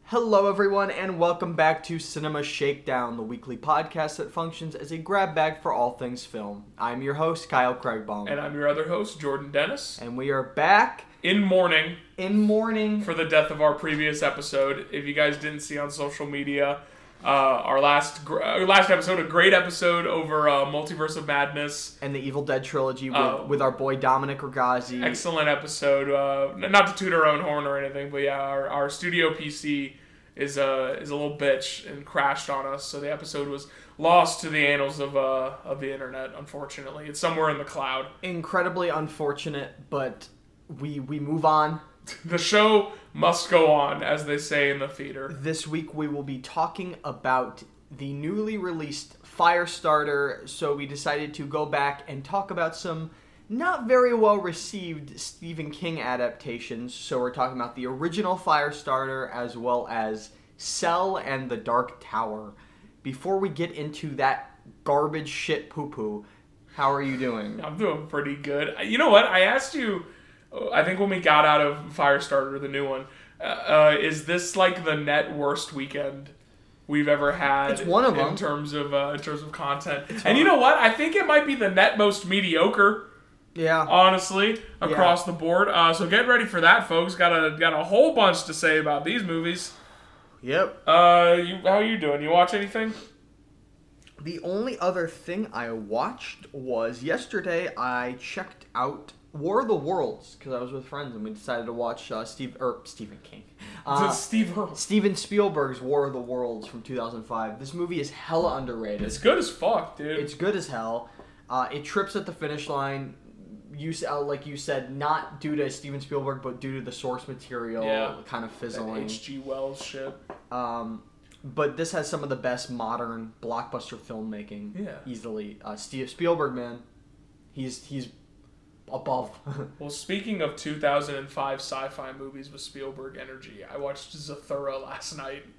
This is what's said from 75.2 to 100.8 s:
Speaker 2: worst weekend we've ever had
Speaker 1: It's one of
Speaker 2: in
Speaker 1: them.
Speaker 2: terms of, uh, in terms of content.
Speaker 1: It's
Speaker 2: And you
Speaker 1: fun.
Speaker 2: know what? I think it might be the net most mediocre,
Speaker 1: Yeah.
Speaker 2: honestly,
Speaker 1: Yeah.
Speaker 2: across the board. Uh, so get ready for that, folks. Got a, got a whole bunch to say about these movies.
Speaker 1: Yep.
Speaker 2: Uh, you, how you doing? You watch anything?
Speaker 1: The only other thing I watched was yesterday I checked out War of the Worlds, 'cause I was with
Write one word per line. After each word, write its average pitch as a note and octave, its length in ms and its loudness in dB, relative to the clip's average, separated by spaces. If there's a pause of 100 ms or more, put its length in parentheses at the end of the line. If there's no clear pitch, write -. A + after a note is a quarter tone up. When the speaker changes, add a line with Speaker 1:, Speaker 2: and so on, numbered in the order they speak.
Speaker 2:
worst C#3+ 360 -2
weekend C#3 580 -6 (560)
we've D3 220 2
ever C#3+ 240 4
had C#3 400 2
Speaker 1:
It's - 100 -2
one G3 220 4
of G3 120 4
Speaker 2:
in C#3 100 2
Speaker 1:
them. D#3 100 -2
Speaker 2:
terms D3 360 -4
of, C#3+ 220 -4
uh, C#3+ 200 0
in C#3+ 60 -8
terms D3 220 -6
of D3+ 100 -12
content. C#3+ 560 -4
Speaker 1:
It's A3 160 -10
Speaker 2:
And B3 140 6
you D#4+ 80 6
Speaker 1:
fun. F4+ 80 8
Speaker 2:
know C4 60 6
what? B3+ 180 8
I A3+ 120 8
think D#4 260 0
it G4 100 4
might D4+ 200 6
be C#4 80 0
the A3 160 0
net G3+ 280 6
most G3+ 280 4
mediocre, G3 840 4 (440)
Speaker 1:
Yeah. D#3+ 340 2
Speaker 2:
honestly, F#3+ 720 6 (200)
Speaker 1:
Yeah. D#3+ 80 -2
Speaker 2:
across F3 360 6
the E3+ 80 -4
board. E3+ 360 4
Uh, E3+ 240 6
so E3 140 0
get A3 200 6
ready A#3+ 200 6
for F3 160 -2
that, F#3 260 8
folks. E3+ 260 2
Got F3 180 6
a, D#3+ 260 4
got E3 160 4
a D#3 100 0
whole A#3+ 300 6
bunch F#3+ 300 6
to D#3+ 100 -8
say D#3 240 4
about D3 260 0
these G#3+ 180 -2
movies. E3+ 500 -4 (680)
Speaker 1:
Yep. D3+ 460 -2
Speaker 2:
Uh, F3 580 10
you, F#3 200 -6
how F#3+ 160 6
you A3 180 0
doing? D3 240 0
You D#3 80 -2
watch F3 240 6
anything? G#3+ 400 -2 (1300)
Speaker 1:
The E3 180 -10
only G#3 400 -4
other F3+ 260 0
thing F#3 460 -8
I A#2 200 -6
watched A2+ 800 -6
was B2 500 -4
yesterday F3+ 720 -4
I B2+ 420 -4
checked - 460 -12 (100)
out C3+ 380 -4 (200)
War F3 280 0
of A#3 80 -4
the G#3+ 80 4
Worlds, D3 640 -4
'cause C3+ 120 -10
I B2 60 -4
was B2+ 140 -6
with C3+ 140 -10